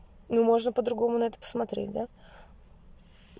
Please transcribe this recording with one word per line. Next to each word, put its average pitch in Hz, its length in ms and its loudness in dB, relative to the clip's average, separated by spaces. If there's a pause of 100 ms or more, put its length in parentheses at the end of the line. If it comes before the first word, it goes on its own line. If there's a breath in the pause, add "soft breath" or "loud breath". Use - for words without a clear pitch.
(300)
Ну, 233 160 4
можно 226 260 4
по-другому 233 460 0
на 233 80 2
это 226 120 -4
посмотреть, 208 540 -6
да? 220 160 -4 (1300 soft breath)